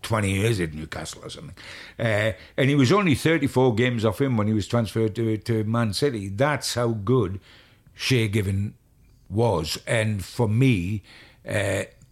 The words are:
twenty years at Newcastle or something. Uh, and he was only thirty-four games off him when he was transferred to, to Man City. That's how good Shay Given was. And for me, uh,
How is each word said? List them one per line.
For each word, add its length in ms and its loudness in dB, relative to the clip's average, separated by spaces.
twenty 320 -2
years 260 0
at 140 -4
Newcastle 520 -12
or 40 -14
something. 260 -16
Uh, 340 0
and 140 4
he 40 2
was 180 6
only 220 4
thirty-four 600 2
games 320 0
off 160 0
him 160 0
when 80 0
he 80 2
was 120 0
transferred 500 0
to, 200 0
to 280 -2
Man 280 0
City. 360 -2
That's 460 -2
how 140 0
good 520 0
Shay 360 0
Given 440 0
was. 580 0
And 380 0
for 240 -2
me, 540 2
uh, 360 -2